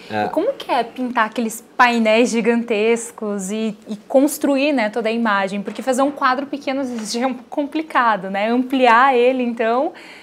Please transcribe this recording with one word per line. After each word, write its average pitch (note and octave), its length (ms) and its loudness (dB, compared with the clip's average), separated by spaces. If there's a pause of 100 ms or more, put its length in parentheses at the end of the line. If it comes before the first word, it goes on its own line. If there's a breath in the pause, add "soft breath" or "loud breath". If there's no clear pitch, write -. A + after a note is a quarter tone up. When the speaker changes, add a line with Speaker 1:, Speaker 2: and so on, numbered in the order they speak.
Speaker 1:
É. G#2 180 -2
Speaker 2:
E - 20 -2
como G#4 240 0
que - 180 -10
é B3+ 140 0
pintar A#3 420 -2
aqueles A3 380 -6 (120)
painéis A#3 540 4
gigantescos A3+ 1200 -2
e, A3 260 -4 (120)
e G#3 80 -8 (120)
construir, C#4+ 640 2
né, A#3 160 0
toda A3 200 -4
a A3 40 0
imagem? G3+ 480 -2
Porque A3 220 -8
fazer C4 200 0
um C#4+ 100 2
quadro C#4 340 -2
pequeno C#4 340 -6
às C4 100 -4
vezes A3 220 -8
já A#3 100 -4
é C4 40 2
um C4 80 -4
pouco - 160 -16
complicado, C4+ 800 -2
né? G3 200 -2
Ampliar B3+ 680 4
ele, B3+ 260 2
então. A#3+ 500 -2 (300 loud breath)